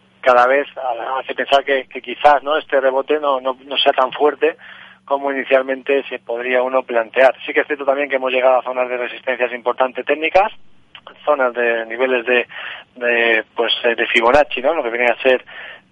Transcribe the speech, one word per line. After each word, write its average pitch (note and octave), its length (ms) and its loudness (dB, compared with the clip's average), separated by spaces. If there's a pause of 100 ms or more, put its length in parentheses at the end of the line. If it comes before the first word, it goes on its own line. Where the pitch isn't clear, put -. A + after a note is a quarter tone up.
(180)
cada B2 300 4
vez C#3 180 2 (540)
hace - 160 -10
pensar C#3 260 2
que, C3+ 240 -2
que - 160 -14
quizás, D3 400 2
¿no? C#3+ 140 -2
este C#3+ 240 0
rebote C3+ 400 0
no, C#3 200 0
no, C3 240 -4
no C#3 120 -8
sea C#3 160 2
tan C3 180 2
fuerte D3 460 0 (480)
como C#3 260 -4
inicialmente C3+ 760 0
se B2+ 100 -8
podría B2 440 -2
uno C3 200 0
plantear. A#2+ 540 2 (100)
Sí D3 60 -8
que D3 80 2
es B2 80 0
cierto C#3+ 160 -6
también C#3 240 0
que C3+ 80 -2
hemos C3 160 -2
llegado B2+ 260 4
a A#2+ 60 -2
zonas B2+ 240 -4
de B2 80 -6
resistencias A#2+ 560 -4
importantes B2 520 -2
técnicas, D#3+ 460 0 (720)
zonas C3+ 300 0
de A#2 320 -2
niveles A#2+ 400 -2
de, B2 220 2 (480)
de, A#2 480 2 (100)
pues, A2+ 180 -2 (120)
eh, A#2 100 2
de A2+ 140 -2
Fibonacci, B2+ 540 0
¿no? D3 120 0
Lo D#3+ 80 -4
que A#2 80 -4
viene A#2+ 160 -2
a A2+ 160 -2
ser B2+ 220 2 (480)